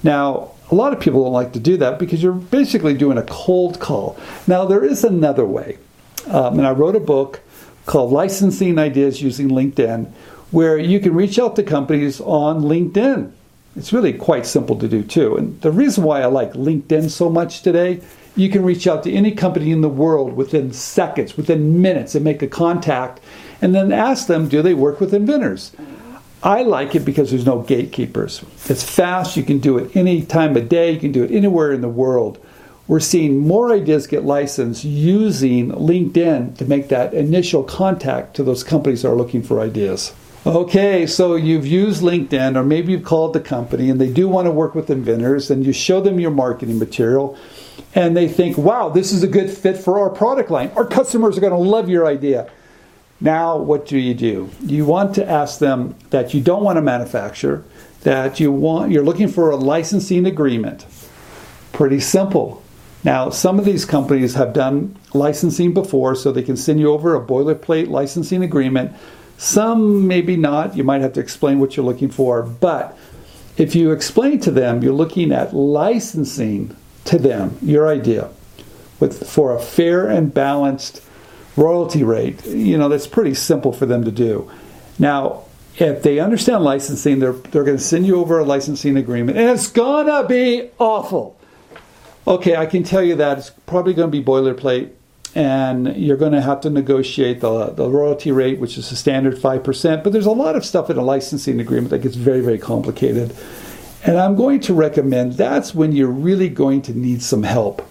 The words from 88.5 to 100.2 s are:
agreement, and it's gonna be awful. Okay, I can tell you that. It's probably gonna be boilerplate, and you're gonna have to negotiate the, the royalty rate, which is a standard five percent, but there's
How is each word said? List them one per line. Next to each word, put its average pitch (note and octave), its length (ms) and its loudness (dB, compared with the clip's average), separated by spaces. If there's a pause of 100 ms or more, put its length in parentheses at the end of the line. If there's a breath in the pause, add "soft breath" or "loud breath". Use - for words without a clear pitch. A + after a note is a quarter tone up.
agreement, B2 420 -2
and A#3 120 4
it's - 180 0
gonna C#4+ 600 2
be B3 420 0 (100)
awful. G3 560 -2 (880 loud breath)
Okay, F3+ 300 2
I D#3+ 120 -2
can F3 160 -2
tell F#3+ 200 0
you E3+ 120 2
that. C#3+ 240 0
It's - 100 -16 (160)
probably F3+ 280 0
gonna E3 180 0
be C#3+ 120 -2
boilerplate, C3 680 0 (440)
and C3 600 0
you're D3 180 2
gonna D3 260 2
have C#3 200 -2
to D#3 80 -2
negotiate C3 720 0
the, A2+ 300 -2
the B2 180 -2
royalty D3 420 0
rate, C3 280 2
which B2 180 -8
is A#2+ 140 -12
a B2+ 40 -10
standard C3+ 420 0
five C3 240 0
percent, D#3 440 -2
but G3+ 80 0
there's G#3+ 120 2